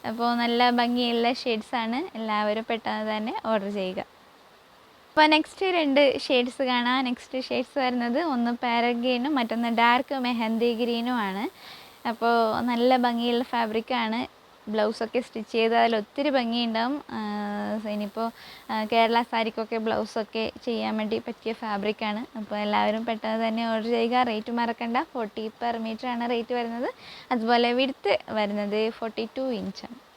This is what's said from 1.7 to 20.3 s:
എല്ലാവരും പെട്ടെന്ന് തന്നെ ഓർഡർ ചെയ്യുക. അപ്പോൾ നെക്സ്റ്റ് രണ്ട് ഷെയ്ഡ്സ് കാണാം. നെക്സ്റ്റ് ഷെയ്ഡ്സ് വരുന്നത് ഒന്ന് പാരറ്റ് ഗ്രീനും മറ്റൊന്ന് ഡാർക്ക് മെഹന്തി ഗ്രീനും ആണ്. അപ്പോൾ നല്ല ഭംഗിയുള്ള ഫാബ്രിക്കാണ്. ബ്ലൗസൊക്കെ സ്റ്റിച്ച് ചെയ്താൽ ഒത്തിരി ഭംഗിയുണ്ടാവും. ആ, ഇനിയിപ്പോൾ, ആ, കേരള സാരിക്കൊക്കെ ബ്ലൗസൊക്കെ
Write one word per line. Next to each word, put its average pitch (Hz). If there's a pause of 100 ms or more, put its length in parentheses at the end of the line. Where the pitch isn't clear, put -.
എല്ലാവരും 214
പെട്ടെന്ന് 214
തന്നെ 226 (100)
ഓർഡർ 208
ചെയ്യുക. 190
അപ്പോൾ -
നെക്സ്റ്റ് 311
രണ്ട് 285
ഷെയ്ഡ്സ് 254
കാണാം. 254
നെക്സ്റ്റ് 247
ഷെയ്ഡ്സ് 247
വരുന്നത് 247
ഒന്ന് 240
പാരറ്റ് 240
ഗ്രീനും 254
മറ്റൊന്ന് 233
ഡാർക്ക് 240
മെഹന്തി 233
ഗ്രീനും 233
ആണ്. 208 (580)
അപ്പോൾ 226
നല്ല 247
ഭംഗിയുള്ള 240
ഫാബ്രിക്കാണ്. 233 (280)
ബ്ലൗസൊക്കെ 220
സ്റ്റിച്ച് 226
ചെയ്താൽ 233
ഒത്തിരി 277
ഭംഗിയുണ്ടാവും. 240
ആ, 220 (680)
ഇനിയിപ്പോൾ, 208 (400)
ആ, 220
കേരള 233
സാരിക്കൊക്കെ 226
ബ്ലൗസൊക്കെ 220 (140)